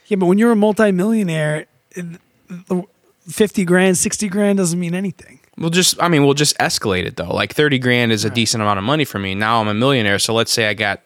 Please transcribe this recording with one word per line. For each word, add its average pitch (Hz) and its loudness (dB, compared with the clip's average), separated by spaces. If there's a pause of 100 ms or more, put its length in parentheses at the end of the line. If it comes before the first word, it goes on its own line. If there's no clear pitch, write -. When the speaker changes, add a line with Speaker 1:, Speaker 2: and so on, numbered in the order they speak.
Speaker 1:
Yeah, 208 -2
but 185 2
when 185 4
you're 233 4
a 226 2
multimillionaire, 190 0 (240)
it, 175 -12 (440)
the 180 -8 (420)
fifty 196 0
grand, 180 4
sixty - -4
grand 202 0
doesn't 175 0
mean 175 -4
anything. - -8 (180)
Speaker 2:
We'll 165 -2
just, 175 0
I 175 0
mean, 147 4
we'll 139 4
just 143 0
escalate 101 -2
it - -8
though. 87 -6
Like, 104 -2
thirty 147 2
grand 120 2
is 110 0
a - 0
Speaker 1:
Right. 98 -4
Speaker 2:
decent 113 0
amount 104 2
of 95 -4
money 143 0
for - -8
me. 95 -6
Now 110 0
I'm 107 -2
a 104 -2
millionaire, 110 0
so - -2
let's 113 0
say 113 0
I 107 -2
got 101 -2